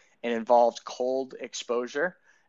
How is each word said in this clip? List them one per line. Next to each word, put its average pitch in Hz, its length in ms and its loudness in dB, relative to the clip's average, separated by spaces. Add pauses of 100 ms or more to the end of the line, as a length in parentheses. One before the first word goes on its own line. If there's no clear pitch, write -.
(220)
and 117 120 -2
involves 117 460 4
cold 131 600 -6
exposure. 123 800 -4 (300)